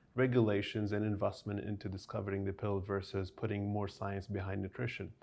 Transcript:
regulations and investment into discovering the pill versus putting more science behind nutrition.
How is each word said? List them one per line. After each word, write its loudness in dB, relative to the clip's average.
regulations 4
and 2
investment 0
into -4
discovering -4
the 0
pill 0
versus -2
putting -2
more 0
science -4
behind -2
nutrition. -4